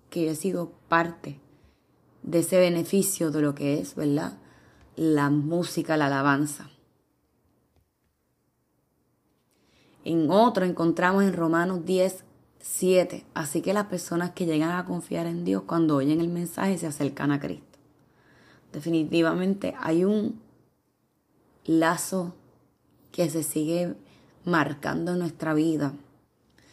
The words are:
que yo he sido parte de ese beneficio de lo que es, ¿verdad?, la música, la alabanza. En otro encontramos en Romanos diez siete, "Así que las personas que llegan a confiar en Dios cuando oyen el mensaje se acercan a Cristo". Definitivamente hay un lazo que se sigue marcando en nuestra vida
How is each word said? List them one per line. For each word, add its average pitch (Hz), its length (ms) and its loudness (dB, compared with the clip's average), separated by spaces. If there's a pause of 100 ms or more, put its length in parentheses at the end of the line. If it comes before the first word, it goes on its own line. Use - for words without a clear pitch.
que 170 160 -2
yo 156 60 0
he 156 40 -4
sido 175 380 -4 (160)
parte 165 500 -2 (840)
de 165 180 0
ese 165 200 2
beneficio 170 720 2
de 151 100 0
lo 143 140 0
que 143 240 -2
es, - 160 -10
¿verdad?, 156 420 -2 (580)
la 151 340 2
música, 156 680 0
la 147 100 2
alabanza. 139 640 0 (3250)
En 160 260 0
otro 202 360 4
encontramos 180 580 2
en 196 100 2
Romanos 170 500 0
diez 185 400 0 (360)
siete, 180 720 2
"Así 160 280 -4
que 190 120 0
las 208 120 0
personas 175 460 -4
que 175 140 -4
llegan 160 260 0
a 180 140 -4
confiar 175 400 -6
en 170 200 -6
Dios 190 180 0
cuando 165 320 2
oyen 143 240 2
el 170 100 0
mensaje 175 480 -2
se 165 100 -6
acercan 143 440 -2
a 143 80 0
Cristo". - 380 -10 (960)
Definitivamente 165 1040 0
hay 165 240 2
un 208 380 0 (1200)
lazo 175 720 0 (760)
que 170 180 -2
se 156 140 -4
sigue 165 520 -2 (480)
marcando 160 720 -2
en 180 60 -2
nuestra 165 340 -4
vida 151 400 0 (800)